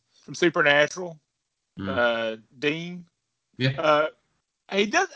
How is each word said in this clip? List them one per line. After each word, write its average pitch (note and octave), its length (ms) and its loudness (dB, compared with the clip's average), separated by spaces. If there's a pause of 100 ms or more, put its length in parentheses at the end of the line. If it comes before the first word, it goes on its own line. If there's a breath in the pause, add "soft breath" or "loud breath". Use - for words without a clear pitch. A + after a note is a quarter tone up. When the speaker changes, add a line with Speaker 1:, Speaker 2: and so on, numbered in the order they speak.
(220)
Speaker 1:
from C#3+ 120 -16
Supernatural. D#3+ 840 2 (600)
Speaker 2:
Mm. G2 100 -8
Speaker 1:
Uh, A2+ 480 0 (220)
Dean. E3+ 460 -6 (540)
Speaker 2:
Yeah. C3 200 -2
Speaker 1:
Uh, D3+ 280 4 (680)
he G3+ 140 2
does, F4 300 0